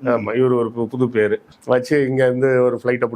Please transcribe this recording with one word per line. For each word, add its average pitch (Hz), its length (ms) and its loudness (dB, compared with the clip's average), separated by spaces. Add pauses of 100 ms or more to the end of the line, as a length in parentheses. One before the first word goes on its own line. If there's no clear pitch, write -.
ஆமா, 113 280 -2
இவரு 123 220 2
ஒரு 117 200 -2
பு-, 117 100 -2
புது 123 240 -2
பேரு 107 320 0 (240)
வச்சு, 127 420 0
இங்க 131 180 0
இருந்து 127 380 2
ஒரு 120 200 0
ஃப்ளைட்டை 123 320 -2